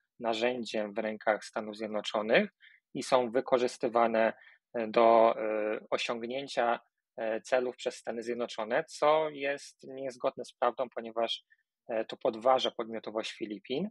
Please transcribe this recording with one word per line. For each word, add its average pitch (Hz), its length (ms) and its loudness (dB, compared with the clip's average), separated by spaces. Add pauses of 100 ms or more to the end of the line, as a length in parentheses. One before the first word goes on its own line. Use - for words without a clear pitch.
(200)
narzędziem 113 720 -2
w 101 40 -6
rękach 107 480 -2
Stanów 107 320 -8
Zjednoczonych 107 720 0 (440)
i 135 100 -6
są 123 280 2
wykorzystywane, 117 1040 2 (400)
e, 113 140 -2
do, 113 500 8
e, 107 420 -2 (100)
osiągnięcia, 120 920 -2 (380)
e, 113 240 -2
celów 127 340 0
przez - 200 -6
Stany 117 280 -8
Zjednoczone, 117 600 -4
co 156 460 2
jest 143 540 -8
niezgodne 131 640 -8
z - 80 -20
prawdą, 120 420 -2
ponieważ, 113 480 -4 (440)
e, 113 180 -2
to - 120 -12
podważa 117 540 2
podmiotowość 110 600 -6
Filipin. 127 600 -6